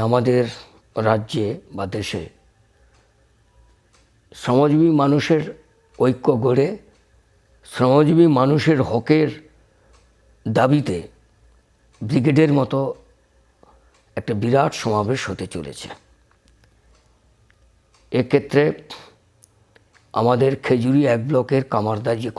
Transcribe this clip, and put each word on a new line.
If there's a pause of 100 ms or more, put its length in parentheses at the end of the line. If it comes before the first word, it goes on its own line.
আমাদের (680)
রাজ্যে (300)
বা (100)
দেশে (2000)
শ্রমজীবী (140)
মানুষের (560)
ঐক্য (160)
গড়ে (1040)
শ্রমজীবী
মানুষের
হকের (1160)
দাবিতে (1040)
ব্রিগেডের
মতো (1400)
একটা
বিরাট
সমাবেশ
হতে
চলেছে। (2250)
এক্ষেত্রে (1500)
আমাদের (120)
খেজুরি
এক
ব্লকের (100)
কামারদার
যে